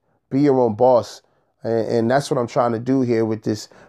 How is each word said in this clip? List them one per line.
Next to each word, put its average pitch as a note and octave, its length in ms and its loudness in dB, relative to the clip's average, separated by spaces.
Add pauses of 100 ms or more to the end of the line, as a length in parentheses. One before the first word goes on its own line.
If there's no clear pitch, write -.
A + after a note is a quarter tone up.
(300)
Be C3+ 120 0
your C#3 180 4
own A#2 160 2
boss. B2 460 2 (420)
And, A2+ 240 -2
and A#2 240 0
that's C#3+ 180 0
what C#3 100 -2
I'm A#2 80 -2
trying A#2+ 260 0
to A2 60 -4
do C3 220 0
here A#2 240 0
with A2 180 -6
this G#2+ 260 -6 (200)